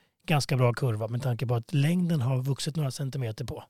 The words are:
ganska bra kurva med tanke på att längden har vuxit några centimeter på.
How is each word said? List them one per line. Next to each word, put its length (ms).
ganska 300
bra 160
kurva 360
med 140
tanke 240
på 80
att 200
längden 460
har 220
vuxit 340
några 140
centimeter 540
på. 260